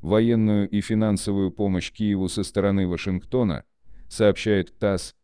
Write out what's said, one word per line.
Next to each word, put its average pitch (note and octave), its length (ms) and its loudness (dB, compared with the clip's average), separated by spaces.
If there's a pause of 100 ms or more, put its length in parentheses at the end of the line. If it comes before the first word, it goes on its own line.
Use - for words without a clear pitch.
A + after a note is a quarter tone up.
военную G#2+ 680 2
и G#2 120 0
финансовую G2+ 680 0
помощь F#2+ 400 -2
Киеву G2+ 360 0
со G2 160 -4
стороны G2 440 0
Вашингтона, F2+ 760 -2 (460)
сообщает G2+ 680 2
тасс, G2 460 -2